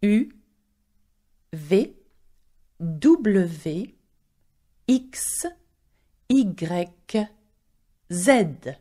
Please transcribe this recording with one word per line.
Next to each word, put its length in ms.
U, 300
V, 440
W, 1120
X, 600
Y, 960
Z. 680